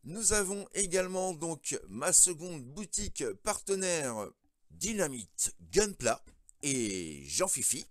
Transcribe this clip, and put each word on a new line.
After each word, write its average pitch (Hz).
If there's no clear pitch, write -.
Nous 208
avons 202
également 185
donc 160
ma 127
seconde 170
boutique 190
partenaire, 180
Dynamite 170
Gunpla 175
et 95
Jean 73
Fifi. -